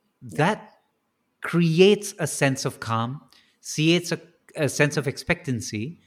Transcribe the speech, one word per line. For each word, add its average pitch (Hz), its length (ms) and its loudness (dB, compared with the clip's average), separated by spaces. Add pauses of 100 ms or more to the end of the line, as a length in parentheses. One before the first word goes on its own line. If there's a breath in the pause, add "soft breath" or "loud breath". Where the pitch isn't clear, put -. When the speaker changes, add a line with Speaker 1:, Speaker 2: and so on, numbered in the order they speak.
(240)
Speaker 1:
Yeah. 113 140 -10
Speaker 2:
that 180 420 -2 (600)
creates 175 800 4
a 156 80 -2
sense 135 380 0
of 127 140 -6
calm, 117 420 -4 (540 soft breath)
creates 170 360 2
a, 165 80 -2 (360)
a 147 120 0
sense 147 300 0
of 139 100 -2
expectancy 127 1000 -6